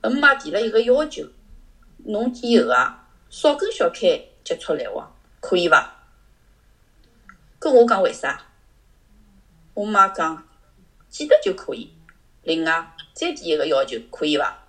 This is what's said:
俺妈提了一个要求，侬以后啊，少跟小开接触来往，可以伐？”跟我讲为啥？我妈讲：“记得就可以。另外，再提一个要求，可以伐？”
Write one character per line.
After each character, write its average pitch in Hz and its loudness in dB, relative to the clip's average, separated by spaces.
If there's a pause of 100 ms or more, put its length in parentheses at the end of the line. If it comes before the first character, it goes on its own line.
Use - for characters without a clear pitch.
俺 226 -2
妈 285 4
提 151 -12
了 202 0
一 226 -2
个 220 2
要 269 2
求， - -14 (760)
侬 226 -4
以 240 2
后 - 0
啊， - -2 (200)
少 294 2
跟 403 -4
小 254 0
开 - 0 (220)
接 - -6
触 - -6
来 82 -6
往， - -12 (280)
可 - -2
以 175 0
伐？” - 0 (1500)
跟 302 0
我 240 10
讲 208 2
为 170 0
啥？ - -8 (1300)
我 208 -6
妈 208 4
讲 160 -6 (640)
：“记 - -10
得 415 6
就 185 -2
可 - -10
以。 - -14 (520)
另 165 -2
外， 165 -2 (200)
再 339 -6
提 - -10
一 151 0
个 151 -2
要 135 2
求， - -6 (140)
可 - -8
以 151 0
伐？” - -4